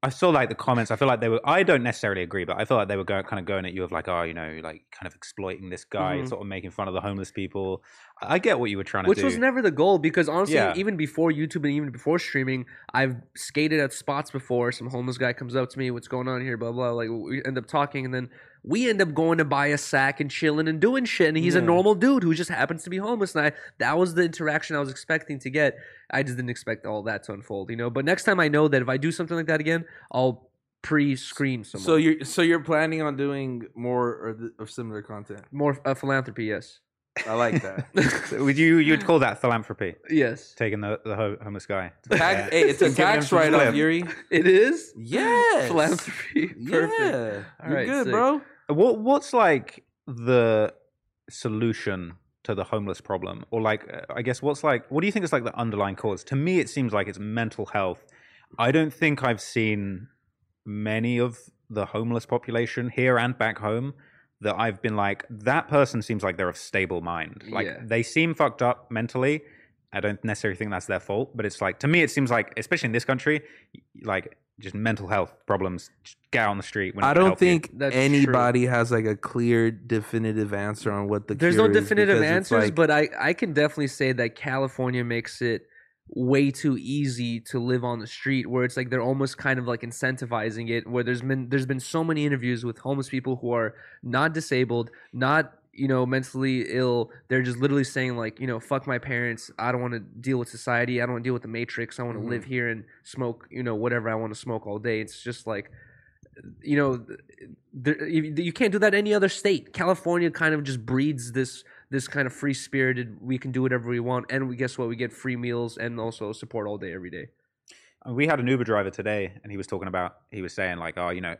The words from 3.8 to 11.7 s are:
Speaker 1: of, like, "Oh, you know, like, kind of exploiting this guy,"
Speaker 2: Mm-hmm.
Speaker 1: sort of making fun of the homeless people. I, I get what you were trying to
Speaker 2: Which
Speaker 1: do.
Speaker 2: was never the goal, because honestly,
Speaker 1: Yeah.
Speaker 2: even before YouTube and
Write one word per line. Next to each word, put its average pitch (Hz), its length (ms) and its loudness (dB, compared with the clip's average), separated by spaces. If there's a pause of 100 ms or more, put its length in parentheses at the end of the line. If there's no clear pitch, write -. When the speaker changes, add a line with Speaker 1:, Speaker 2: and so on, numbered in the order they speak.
Speaker 1:
of, 87 80 -6
like, 82 160 -4
"Oh, 87 140 -2
you 82 140 -6
know, 80 260 -10
like, 80 300 -14
kind - 160 -16
of 85 80 -16
exploiting 95 560 -10
this 92 120 -12
guy," 95 340 -2
Speaker 2:
Mm-hmm. 131 100 -6
Speaker 1:
sort 98 140 -8
of 101 60 -12
making 95 240 -10
fun 98 160 -6
of 92 60 -6
the 92 80 -2
homeless 98 300 -6
people. 95 500 -6 (400)
I, 110 140 0
I - 20 4
get 185 220 2
what 120 100 0
you 101 80 -2
were 95 60 -4
trying 95 220 -2
to - 40 4
Speaker 2:
Which 196 100 6
Speaker 1:
do. 240 60 0
Speaker 2:
was 269 140 0
never 254 240 2
the 190 80 4
goal, 170 260 4
because 156 320 2
honestly, 165 260 0
Speaker 1:
Yeah. 101 200 4
Speaker 2:
even 196 200 -2
before 160 360 0
YouTube 151 320 -2
and 143 100 0